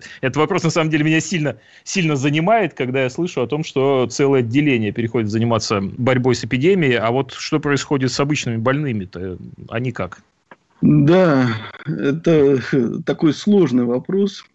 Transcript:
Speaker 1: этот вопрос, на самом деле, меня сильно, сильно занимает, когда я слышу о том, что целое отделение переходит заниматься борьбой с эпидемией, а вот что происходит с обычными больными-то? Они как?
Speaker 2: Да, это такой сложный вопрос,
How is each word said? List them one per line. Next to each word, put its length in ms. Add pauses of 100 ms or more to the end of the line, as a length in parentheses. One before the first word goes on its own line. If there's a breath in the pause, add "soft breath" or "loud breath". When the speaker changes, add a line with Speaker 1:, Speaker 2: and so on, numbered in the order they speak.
(220 loud breath)
Speaker 1:
этот 160
вопрос, 240
на 80
самом 180
деле, 160
меня 160
сильно, 380 (260 soft breath)
сильно 320
занимает, 560
когда 300
я 80
слышу 320
о 40
том, 160
что 440
целое 340
отделение 500
переходит 380
заниматься 540
борьбой 520
с 100
эпидемией, 520
а 140
вот 240
что 260
происходит 500
с 100
обычными 360
больными-то? 800 (320)
Они 240
как? 280 (640)
Speaker 2:
Да, 640 (380 loud breath)
это 760 (460 loud breath)
такой 260
сложный 520
вопрос, 600 (100)